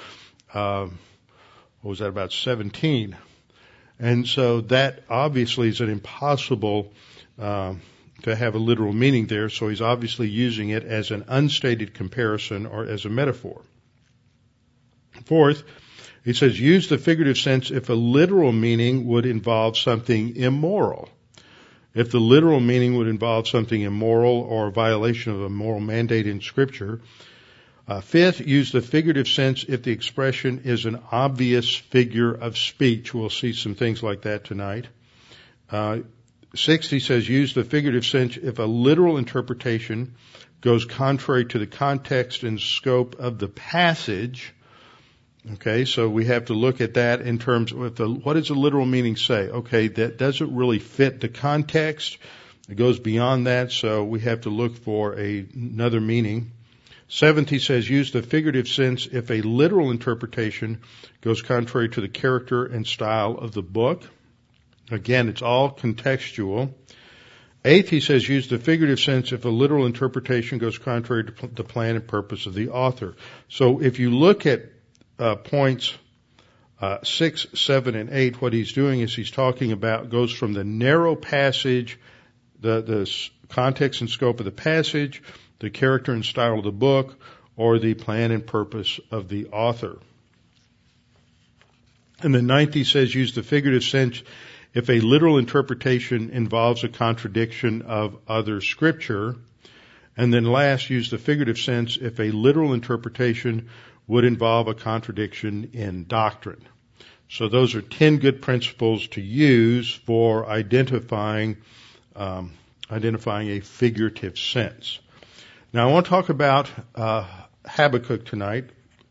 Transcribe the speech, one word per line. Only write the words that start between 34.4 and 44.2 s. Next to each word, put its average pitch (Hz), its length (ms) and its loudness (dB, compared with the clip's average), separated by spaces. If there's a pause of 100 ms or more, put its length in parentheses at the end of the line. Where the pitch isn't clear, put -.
tonight. 101 440 -8 (800)
Uh, 107 300 -4 (560)
sixth, 156 340 2
he 139 80 0
says, 123 300 0
"Use 135 260 2
the 123 80 2
figurative 123 420 0
sense 127 320 0
if 123 220 -6
a 113 60 -2
literal 147 520 4
interpretation 120 1000 -4 (440)
goes 117 240 4
contrary 135 600 0
to 120 140 -4
the 101 80 -4
context 135 760 -2
and 110 180 -4
scope 123 600 0
of 123 180 -6
the 98 100 -4
passage." 127 1040 -2 (1040)